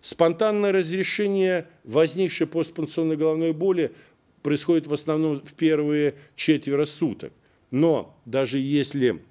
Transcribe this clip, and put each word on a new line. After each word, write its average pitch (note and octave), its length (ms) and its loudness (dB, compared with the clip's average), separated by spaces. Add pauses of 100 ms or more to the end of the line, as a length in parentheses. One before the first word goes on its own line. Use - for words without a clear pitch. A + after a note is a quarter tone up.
Спонтанное G3+ 720 2
разрешение F#3 960 0 (160)
возникшей D#3 640 0
постпункционной D#3+ 680 -4
головной D#3+ 360 0
боли E3+ 400 0 (520)
происходит D3+ 420 0
в C#3+ 60 -4
основном D3+ 480 -2
в - 140 -20
первые D3 600 2 (220)
четверо C#3+ 480 0
суток. - 480 -4 (380)
Но C#3 440 0 (120)
даже C3 320 -2
если C3+ 720 0